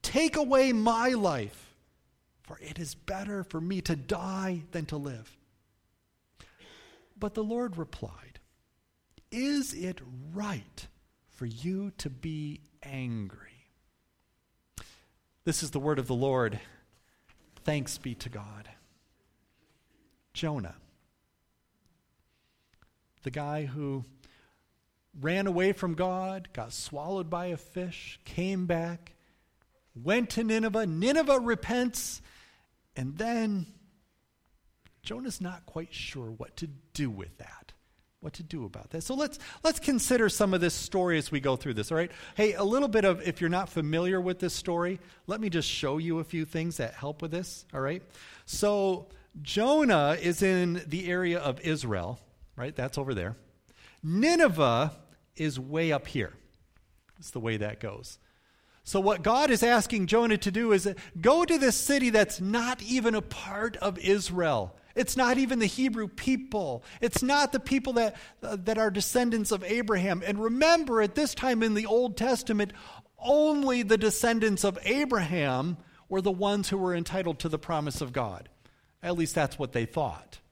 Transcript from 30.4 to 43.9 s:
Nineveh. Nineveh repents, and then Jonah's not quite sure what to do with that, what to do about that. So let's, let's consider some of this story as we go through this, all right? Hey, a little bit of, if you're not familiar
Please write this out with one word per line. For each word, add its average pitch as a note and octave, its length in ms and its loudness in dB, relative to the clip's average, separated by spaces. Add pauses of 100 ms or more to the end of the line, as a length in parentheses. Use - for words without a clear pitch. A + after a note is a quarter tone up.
Nineveh. A3 420 2
Nineveh C4 540 4
repents, A#3+ 840 -2 (760)
and C3+ 200 -6
then A3 560 -2 (1300)
Jonah's A#3+ 360 -8
not F3+ 260 -10
quite E3 280 -12
sure B2 360 -10
what A2+ 280 -14
to E3 100 -8
do C#3 420 -6
with F#2 280 -10
that, - 340 -20 (500)
what D#3 120 -10
to F3 100 -12
do D#3 220 -8
about G#2 260 -14
that. D#3+ 120 -8
So B3+ 120 -4
let's, D4 220 -2 (260)
let's D#4+ 160 2
consider A#3+ 500 4
some G3 240 2
of F3 80 4
this E3+ 120 2
story F3+ 440 0
as D3 120 -2
we C#3+ 120 -2
go C3 160 2
through C3 160 -4
this, G#2+ 180 -2
all D#3+ 60 0
right? F3 140 0 (240)
Hey, G#3+ 180 4
a F#3 100 -2
little B3+ 240 2
bit G#3+ 160 4
of, F#3 180 4
if E3 200 -4
you're E3 80 2
not F3+ 180 0
familiar F3 540 0